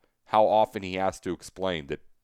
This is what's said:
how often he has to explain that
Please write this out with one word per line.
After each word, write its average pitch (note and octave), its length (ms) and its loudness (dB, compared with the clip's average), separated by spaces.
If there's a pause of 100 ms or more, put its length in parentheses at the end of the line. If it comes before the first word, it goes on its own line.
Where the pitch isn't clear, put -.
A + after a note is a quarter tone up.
(260)
how G#2+ 200 4
often G#2+ 360 2
he F#2 140 -6
has F#2+ 240 -2
to F#2 120 -6
explain F2 540 -6
that - 160 -8 (220)